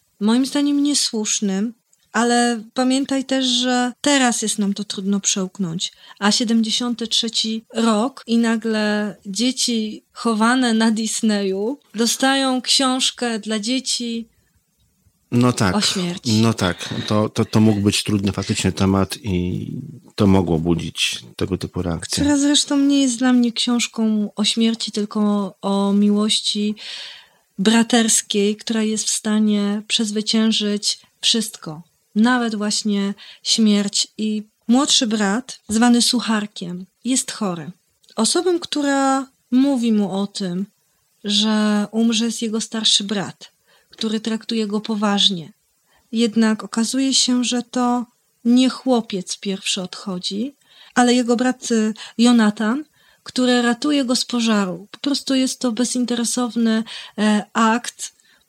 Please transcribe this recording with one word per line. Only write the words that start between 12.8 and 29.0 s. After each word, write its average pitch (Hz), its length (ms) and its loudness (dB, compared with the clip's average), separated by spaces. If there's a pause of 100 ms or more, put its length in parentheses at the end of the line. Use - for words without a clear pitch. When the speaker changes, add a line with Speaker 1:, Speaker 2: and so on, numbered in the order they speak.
Speaker 1:
dla 214 220 -4
dzieci 233 680 -4 (1040)
Speaker 2:
No 123 220 4
tak. 180 240 0
Speaker 1:
o 208 40 2
śmierci. 180 520 -2
Speaker 2:
No 110 220 4
tak. - 400 -4 (120)
To, 107 220 0
to, - 160 -2
to 110 160 2
mógł 107 200 4
być 101 240 0
trudny 101 280 0
faktycznie 98 400 -2
temat 95 500 0
i 92 440 -4 (480)
to 107 120 4
mogło 90 320 4
budzić 82 640 -2 (120)
tego 92 220 -4
typu - 240 -6
reakcje. 85 400 -4
Speaker 1:
Która 285 160 4
zresztą 285 400 2
nie 277 240 2
jest 240 160 0
dla 254 140 2
mnie 240 200 2
książką 220 840 -2
o 208 80 -2
śmierci, 226 480 0
tylko 208 720 -2
o 196 300 0
miłości 208 840 2 (840)
braterskiej, 220 960 2
która 220 260 -4
jest 220 240 -2